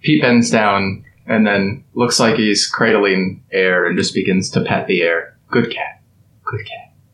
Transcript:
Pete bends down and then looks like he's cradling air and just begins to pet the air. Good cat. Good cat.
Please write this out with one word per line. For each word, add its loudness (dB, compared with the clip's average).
Pete 2
bends 4
down 0
and 2
then -2
looks 0
like 2
he's 0
cradling 0
air 2
and -2
just -2
begins -2
to 0
pet -4
the 0
air. -2
Good 0
cat. -10
Good -8
cat. -18